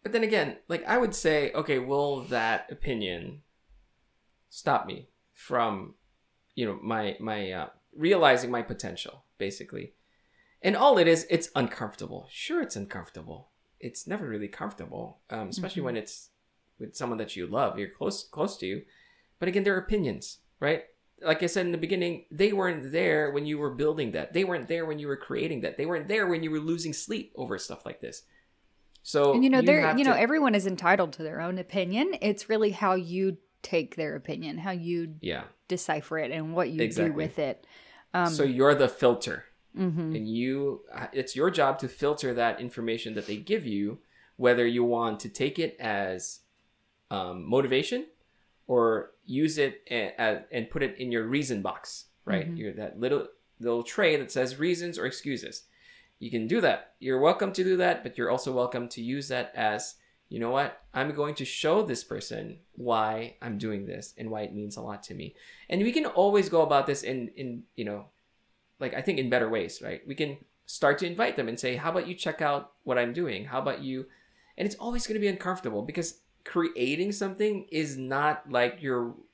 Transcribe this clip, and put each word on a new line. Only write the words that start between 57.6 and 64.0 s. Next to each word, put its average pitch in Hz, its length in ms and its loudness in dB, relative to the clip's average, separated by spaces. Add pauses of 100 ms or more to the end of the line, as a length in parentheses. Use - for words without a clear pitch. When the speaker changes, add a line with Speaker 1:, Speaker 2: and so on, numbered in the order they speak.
Speaker 1:
do 185 140 4
that, 180 260 2
but 120 140 -10
you're 113 140 0
also 131 220 -2
welcome 123 360 0
to 120 120 -10
use 139 260 -4
that 123 280 -4
as, 107 400 -2 (340)
"You 113 100 -8
know 117 120 -2
what? 139 300 0 (120)
I'm 139 200 -2
going 147 220 -2
to 143 100 -6
show 165 360 2
this 151 220 -2
person 107 560 -10 (160)
why 113 680 0
I'm 113 160 -6
doing 104 280 -4
this 95 320 -12